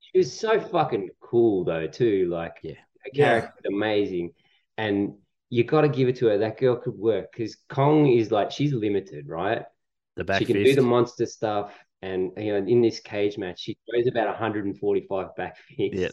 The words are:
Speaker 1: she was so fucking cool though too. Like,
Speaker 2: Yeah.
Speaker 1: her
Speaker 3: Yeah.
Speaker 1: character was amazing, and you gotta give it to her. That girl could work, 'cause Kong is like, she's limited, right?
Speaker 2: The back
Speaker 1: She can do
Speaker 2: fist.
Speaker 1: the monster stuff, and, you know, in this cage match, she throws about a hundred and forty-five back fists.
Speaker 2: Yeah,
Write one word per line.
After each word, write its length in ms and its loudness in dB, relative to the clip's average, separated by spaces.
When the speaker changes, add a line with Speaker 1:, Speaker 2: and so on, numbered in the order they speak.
Speaker 1:
she 180 -2
was 180 0
so 220 0
fucking 520 -2
cool 440 2
though 220 -2
too. 420 2
Like, 340 -4
Speaker 2:
Yeah. 100 -12
Speaker 1:
her 400 -20
Speaker 3:
Yeah. 120 4
Speaker 1:
character 120 -10
was 120 -4
amazing, 580 0
and 380 -2
you 140 0
gotta 240 4
give 200 2
it 80 -2
to 100 0
her. 120 4
That 200 -2
girl 180 2
could 200 -8
work, 360 -2
'cause 240 -8
Kong 400 4
is 240 4
like, 180 0
she's 220 -2
limited, 560 -4
right? 360 -4
Speaker 2:
The 80 -8
back 160 0
Speaker 1:
She 60 -2
can 100 2
do 80 2
Speaker 2:
fist. 120 6
Speaker 1:
the 60 4
monster 440 2
stuff, 520 -6
and, 340 -4
you 160 -4
know, 140 -2
in 140 4
this 200 2
cage 380 -4
match, 220 -8
she 160 -10
throws 160 2
about 220 0
a 40 -2
hundred 320 -4
and 140 -6
forty-five 580 -2
back 220 -8
fists. 420 -4
Speaker 2:
Yeah, 120 -2